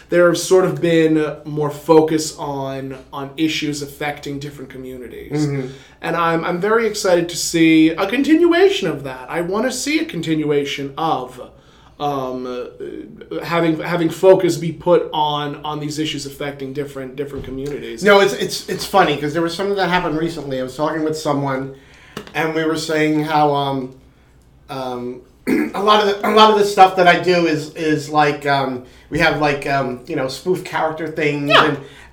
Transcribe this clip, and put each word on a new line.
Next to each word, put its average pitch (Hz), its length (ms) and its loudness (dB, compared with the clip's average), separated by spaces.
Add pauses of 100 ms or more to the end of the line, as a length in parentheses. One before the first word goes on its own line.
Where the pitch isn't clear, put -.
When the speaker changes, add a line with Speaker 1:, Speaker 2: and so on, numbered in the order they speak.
Speaker 1:
there 175 180 6
have 165 100 2
sort 185 280 4
of 147 160 -2
been 156 640 2
more 151 260 -4
focus 156 680 2
on, 135 600 -8 (160)
on 139 240 -8
issues 151 440 -2
affecting 143 580 -8
different 135 300 -14
communities. 127 800 -6
Speaker 2:
Mm-hmm. 135 240 -4 (300)
Speaker 1:
And 170 160 -4
I'm, 165 260 0
I'm 175 160 -2
very 220 280 2
excited 175 420 2
to - 80 -8
see 160 540 6
a 190 160 -2
continuation 320 800 4
of 139 160 -6
that. 131 240 -12
I 156 120 -4
wanna 214 300 -2
see 302 280 -2
a 302 60 -4
continuation 147 920 -2
of, 147 420 -2 (640)
um, 131 440 -4
uh, - 1000 -10
having, 165 340 0
having 170 300 -2
focus 185 480 6
be 160 160 -4
put - 400 2
on, 147 500 -2
on 151 160 -8
these 147 200 -6
issues 143 260 -4
affecting 139 480 -10
different, 135 420 -10
different 139 300 -8
communities. 131 580 -8
Speaker 2:
No, 202 160 8
it's, 196 140 4
it's, - 340 -6
it's - 180 -6
funny, 165 320 4
'cause 147 160 -4
there 170 80 -2
was 170 140 -2
something 202 220 -2
that 180 120 0
happened 170 280 0
recently. 143 420 -4
I 127 40 -4
was 127 120 -8
talking 156 300 -2
with 151 120 -2
someone, 139 580 -2 (600)
and 156 180 -2
we 160 120 0
were 156 120 0
saying 156 460 0
how, 151 300 2
um, 135 460 -4 (720)
um, 127 520 -8 (120)
<clears throat> - 140 -16
a - 340 0
lot 208 260 4
of 202 140 -2
the, 208 80 -2
a 214 60 0
lot 214 160 6
of 208 80 4
the 202 60 4
stuff 190 320 4
that 180 100 6
I 175 120 6
do 175 280 2
is, 147 280 -2
is 151 340 -2
like, 147 360 2
um, 131 400 0 (240)
we 147 100 -2
have, 151 220 2
like, 143 240 0
um, 135 420 -2
you 160 80 -6
know, 131 120 -2
spoof - 360 -4
character 160 440 -4
things 147 420 -2
Speaker 1:
Yeah. - 200 6
Speaker 2:
and, 139 100 -2 (340)